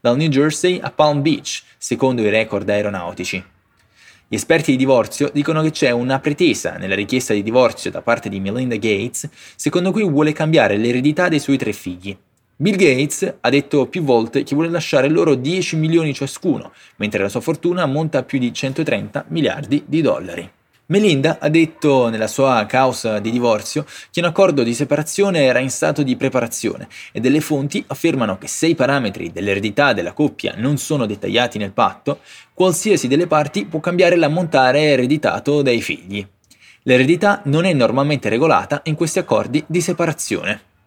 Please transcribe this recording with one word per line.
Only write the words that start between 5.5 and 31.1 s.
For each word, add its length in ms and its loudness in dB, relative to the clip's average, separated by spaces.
che 100 0
c'è 180 0
una 300 0
pretesa 560 0
nella 180 -6
richiesta 380 -2
di 100 0
divorzio 480 0
da 120 -10
parte 260 -2
di 100 -8
Melinda 380 -4
Gates, 520 -2
secondo 340 -2
cui 180 0
vuole 220 2
cambiare 460 2
l'eredità 500 0
dei 140 0
suoi 180 0
tre 140 -4
figli. 440 -12
Bill 160 2
Gates 640 2
ha 80 0
detto 380 2
più 160 -6
volte 400 2
che 120 -4
vuole 140 0
lasciare 400 0
loro 260 4
dieci 420 -2
milioni 360 2
ciascuno, 600 -4
mentre 260 -2
la 80 0
sua 100 -4
fortuna 440 -2
ammonta 340 0
a 40 -2
più 160 -4
di 140 -2
centotrenta 760 -4
miliardi 580 -2
di 160 0
dollari. 440 -2
Melinda 520 2
ha 80 0
detto 600 2
nella 160 -2
sua 420 2
causa 500 0
di 120 -4
divorzio 560 -2
che 100 -4
un 60 0
accordo 360 2
di 120 0
separazione 720 0
era 160 4
in 100 -4
stato 320 -2
di 140 0
preparazione 680 -4
e 80 -6
delle 200 2
fonti 460 -4
affermano 500 -2
che 100 -16
se 200 -4
i 80 4
parametri 580 -2
dell'eredità 640 0
della 180 -6
coppia 460 -2
non 180 0
sono 300 -2
dettagliati 500 -2